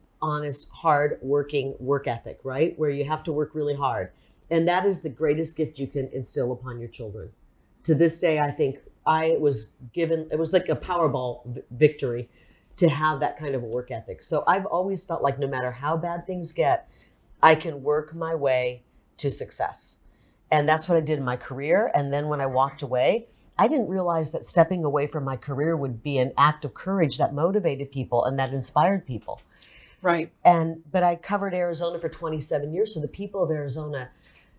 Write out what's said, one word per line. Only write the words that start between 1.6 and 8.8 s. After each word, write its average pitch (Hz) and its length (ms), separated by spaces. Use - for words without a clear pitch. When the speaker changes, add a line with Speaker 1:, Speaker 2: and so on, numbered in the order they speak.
Speaker 1:
work 135 280
ethic, 120 380
right? 135 340
Where 151 120
you 139 140
have 156 200
to 165 80
work 151 220
really 147 200
hard. 120 360
And 165 180
that 185 180
is 196 160
the 160 60
greatest 156 480
gift 156 220
you 135 80
can 135 260
instill 131 400
upon 123 260
your 117 100
children. 110 420
To 160 100
this 160 260
day, 156 180
I 147 120
think 143 280